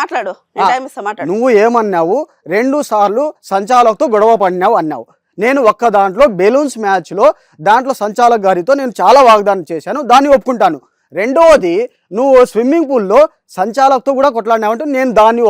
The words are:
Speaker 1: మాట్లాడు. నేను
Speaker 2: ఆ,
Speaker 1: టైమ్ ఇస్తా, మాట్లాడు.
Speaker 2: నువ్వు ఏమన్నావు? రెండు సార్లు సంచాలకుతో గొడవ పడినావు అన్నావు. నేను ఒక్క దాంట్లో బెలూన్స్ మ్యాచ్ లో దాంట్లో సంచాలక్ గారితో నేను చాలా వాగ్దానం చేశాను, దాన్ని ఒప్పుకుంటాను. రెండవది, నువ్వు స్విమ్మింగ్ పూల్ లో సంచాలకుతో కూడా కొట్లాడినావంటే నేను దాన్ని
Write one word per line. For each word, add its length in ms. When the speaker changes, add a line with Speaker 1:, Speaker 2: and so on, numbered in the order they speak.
Speaker 1:
మాట్లాడు. 340
నేను 100
Speaker 2:
ఆ, 60
Speaker 1:
టైమ్ 180
ఇస్తా, 180
మాట్లాడు. 240
Speaker 2:
నువ్వు 160
ఏమన్నావు? 540
రెండు 240
సార్లు 360
సంచాలకుతో 640
గొడవ 180
పడినావు 380
అన్నావు. 240
నేను 160
ఒక్క 280
దాంట్లో 260
బెలూన్స్ 440
మ్యాచ్ 340
లో 80
దాంట్లో 320
సంచాలక్ 480
గారితో 320
నేను 200
చాలా 280
వాగ్దానం 420
చేశాను, 300
దాన్ని 240
ఒప్పుకుంటాను. 440
రెండవది, 580
నువ్వు 220
స్విమ్మింగ్ 380
పూల్ 220
లో 100
సంచాలకుతో 600
కూడా 180
కొట్లాడినావంటే 520
నేను 220
దాన్ని 320